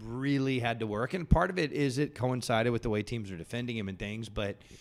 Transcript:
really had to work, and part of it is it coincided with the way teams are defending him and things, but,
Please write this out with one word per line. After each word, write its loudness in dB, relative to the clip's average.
really 2
had 0
to -2
work, -2
and -2
part 6
of -4
it 2
is 2
it 0
coincided 2
with 0
the 0
way 2
teams -6
are -8
defending -6
him -2
and -6
things, -6
but, -2